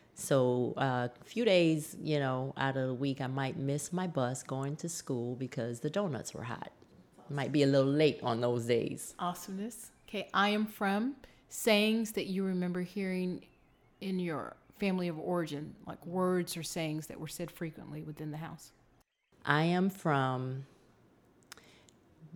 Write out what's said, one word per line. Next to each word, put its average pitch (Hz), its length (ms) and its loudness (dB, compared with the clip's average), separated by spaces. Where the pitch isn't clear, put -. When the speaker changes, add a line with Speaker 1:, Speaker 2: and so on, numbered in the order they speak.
Speaker 1:
So, 123 640 4
uh, 123 320 0
a - 40 -20
few 233 200 -4
days, 165 580 4
you 151 160 2
know, 135 380 0
out 135 200 0
of 131 120 0
the 131 60 -2
week, 135 260 -2
I 131 80 -2
might 135 280 -2
miss 139 360 -2
my 185 140 -2
bus 131 360 -2
going 135 340 -4
to 170 120 -8
school 123 480 -4
because 120 440 -6
the 151 100 -2
donuts 165 440 -4
were - 100 -10
hot. - 280 -10
Might 135 220 -4
be 147 100 6
a 139 40 8
little 139 240 6
late 147 320 4
on 117 180 0
those 120 260 2
days. 123 520 0
Speaker 2:
Awesomeness. 190 720 -6
Okay, 196 260 -6
I 202 160 4
am 214 160 2
from 214 480 0
sayings 214 640 4
that - 140 -2
you 190 180 -2
remember 180 380 0
hearing 185 600 -4
in 190 180 -2
your 165 380 -4
family 185 280 0
of 156 100 -4
origin, 156 580 -2
like - 180 -12
words 180 520 0
or 165 80 -8
sayings 156 420 -4
that 160 140 -12
were 156 80 -8
said 170 220 -8
frequently 156 520 -10
within 156 300 -8
the 147 60 -8
house. 160 340 -14
Speaker 1:
I 147 180 6
am 180 260 4
from, 131 760 0